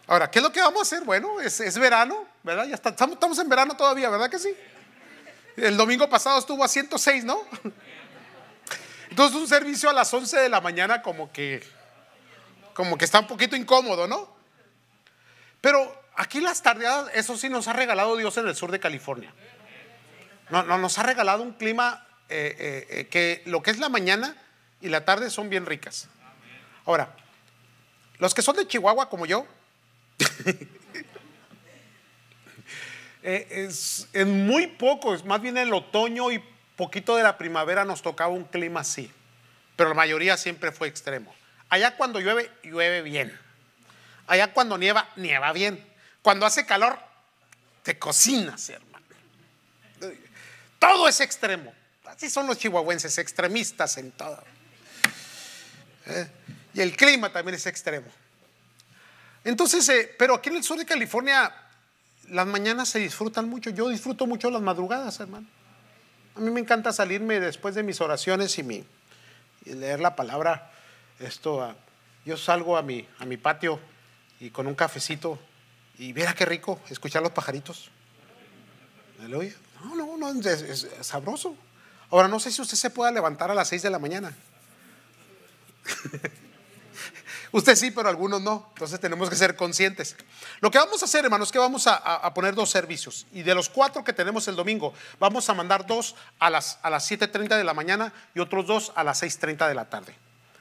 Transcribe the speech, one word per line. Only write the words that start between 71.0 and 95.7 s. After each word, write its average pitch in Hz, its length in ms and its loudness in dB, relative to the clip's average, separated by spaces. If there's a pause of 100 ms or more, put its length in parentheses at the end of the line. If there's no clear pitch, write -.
Esto, 131 420 -6
ah, 113 140 -8 (500)
yo 156 120 -8
salgo 170 400 0
a 160 40 2
mi, 127 260 -8 (120)
a - 60 -16
mi 127 120 -8
patio 151 420 -2 (600)
y 120 120 -16
con 135 160 -6
un 139 80 -6
cafecito 156 640 -4 (580)
y 127 160 -12
viera 170 200 -2
qué 185 120 0
rico 170 340 -4 (100)
escuchar 147 320 -4
los 170 100 -2
pajaritos. 147 580 -8 (1300)
Aleluya. 139 340 -10 (300)
No, 277 120 -14
no, 320 220 -8
no, 294 120 -6 (200)
es, 156 120 2
es, 139 220 -8
es - 240 -12
sabroso. 226 480 -8 (540)
Ahora, 185 180 8
no 214 120 -2
sé 240 120 -6
si 269 100 -6
usted 220 160 -4
se 247 120 -2
pueda 240 220 0
levantar 175 400 -2
a - 20 0
las 196 140 2
seis 175 140 -4
de 202 80 -2
la 185 100 -2
mañana. 165 360 -8 (1500)
<laughs> - 640 -10 (1040)
Usted 226 240 8
sí, 247 160 2
pero 214 180 0
algunos 190 320 -2
no. 202 320 -4
Entonces 165 260 -10
tenemos 180 300 -4
que 180 60 -4
ser 185 200 4
conscientes. 180 600 -2 (440)
Lo 208 100 2
que 254 80 4
vamos 370 240 4
a 381 40 -2
hacer, 294 200 2
hermanos, 208 220 2
es - 40 -6
que 262 80 0
vamos 254 280 2
a, 208 80 6
a, - 200 -2
a 165 180 -4
poner 190 200 0
dos 202 160 -2
servicios. 165 640 -4
Y 185 100 -14
de 165 140 2
los - 140 0
cuatro 269 340 0
que 247 100 -4
tenemos 214 340 -4
el 190 80 -6
domingo, 175 380 -2 (260)
vamos 208 300 2
a 208 40 2
mandar 185 340 0